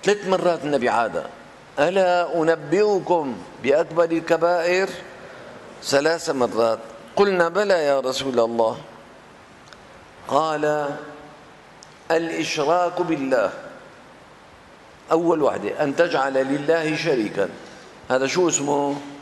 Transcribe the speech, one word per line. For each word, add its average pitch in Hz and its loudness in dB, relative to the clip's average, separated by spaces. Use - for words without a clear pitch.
ثلاث 202 0
مرات 175 2
النبي 139 2
عاد، 104 0
"ألا 175 2
أنبئكم 160 2
بأكبر 160 2
الكبائر؟" 170 0
ثلاث 156 0
مرات. 113 0
قلنا: 185 4
"بلى 185 2
يا 139 2
رسول 131 -2
الله." 117 2
قال: 151 0
"الإشراك 165 0
بالله." 135 0
أول 165 2
وحدة، 104 0
أن 143 -2
تجعل 147 0
لله 147 0
شريكا. 107 -2
هذا 131 2
شو 165 2
اسمه؟ 143 -2